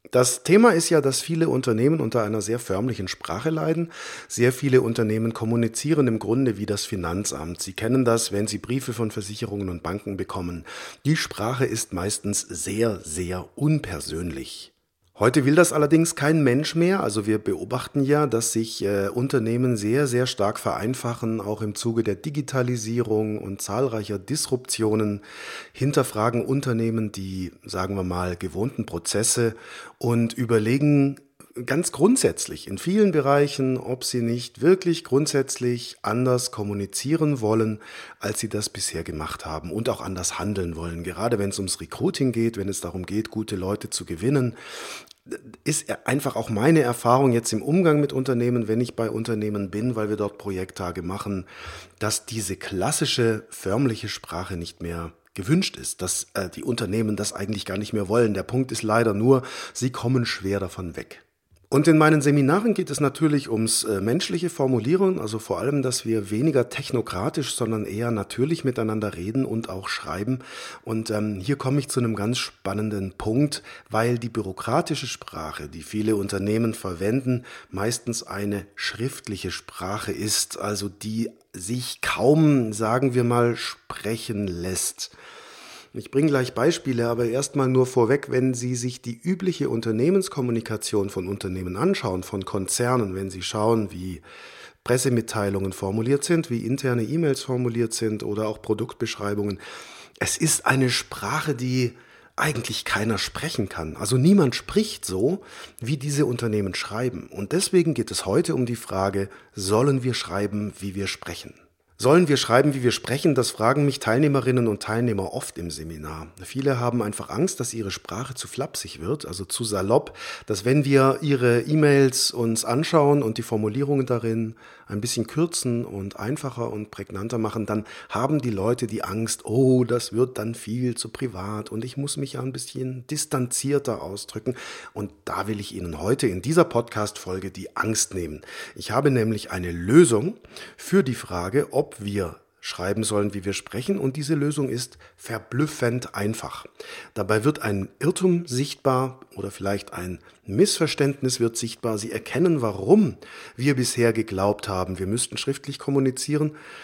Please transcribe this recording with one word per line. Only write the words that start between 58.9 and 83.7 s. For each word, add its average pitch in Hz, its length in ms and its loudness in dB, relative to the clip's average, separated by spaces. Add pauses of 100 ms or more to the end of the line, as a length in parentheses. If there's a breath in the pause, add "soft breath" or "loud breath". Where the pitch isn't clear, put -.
nur, 123 280 6 (320 loud breath)
sie 127 160 -2
kommen 123 340 0
schwer 98 340 -2
davon 90 380 -6
weg. - 260 -14 (500)
Und 143 140 6
in 156 120 8
meinen 156 220 8
Seminaren 147 540 4
geht 185 160 -2
es 131 80 -4
natürlich 147 500 2
ums, 113 360 0
äh, 101 160 0
menschliche 165 500 0
Formulieren, 147 720 2
also 107 180 -4
vor 92 220 -2
allem, 139 220 0
dass 127 220 -2
wir 107 280 0
weniger 123 360 2
technokratisch, 123 840 -4
sondern 110 300 -2
eher 117 260 -2
natürlich 123 540 -2
miteinander 110 500 -2
reden 110 300 -2
und 113 240 -4
auch 92 200 -8
schreiben. 104 520 -4 (420 loud breath)
Und, 113 280 -4
ähm, 104 280 0
hier 123 160 0
komme 139 240 0
ich 143 100 -2
zu - 120 0
einem 113 160 0
ganz 113 220 0
spannenden 98 800 -4
Punkt, 135 460 0 (260 loud breath)
weil 117 300 2
die 117 120 -6
bürokratische 113 760 -2
Sprache, 76 640 -10
die 80 160 -12
viele 107 320 0
Unternehmen 104 580 0
verwenden, 120 720 -2 (260 loud breath)
meistens 113 540 -4
eine 101 500 -4
schriftliche 107 800 -6
Sprache 104 580 -8
ist, 98 480 -2
also 101 300 -4
die 110 420 -4 (220)
sich 113 480 -6
kaum, 139 720 6
sagen 120 420 2
wir 123 80 4
mal, 120 320 4
sprechen - 920 -6